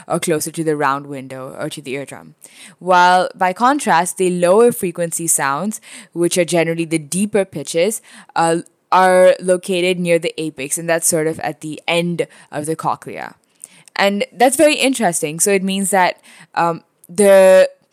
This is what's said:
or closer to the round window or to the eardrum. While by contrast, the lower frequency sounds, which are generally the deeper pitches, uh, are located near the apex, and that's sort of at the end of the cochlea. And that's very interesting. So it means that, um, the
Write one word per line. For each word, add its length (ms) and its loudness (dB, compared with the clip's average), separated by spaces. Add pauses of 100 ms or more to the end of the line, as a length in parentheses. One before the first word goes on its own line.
or 120 -4
closer 320 -4
to 140 -8
the 100 -2
round 320 -2
window 540 -14
or 80 -8
to 140 -14
the 100 -12
eardrum. 420 -12 (440)
While 560 4
by 180 0
contrast, 640 0
the 140 0
lower 420 4
frequency 540 -6
sounds, 560 -2 (320)
which 240 -2
are 80 2
generally 400 -2
the 120 -2
deeper 460 -2
pitches, 560 -4 (340)
uh, 280 0 (280)
are 480 6
located 640 -2
near 180 2
the 220 -6
apex, 380 -8
and 100 -8
that's 180 0
sort 200 -2
of 140 -6
at 200 -8
the 260 -12
end 400 -2 (240)
of 140 -10
the 100 -4
cochlea. 600 -8 (600)
And 360 0
that's 240 2
very 200 4
interesting. 640 -2
So 120 0
it 100 0
means 280 -4
that, 320 0 (320)
um, 300 -4 (220)
the 600 6 (240)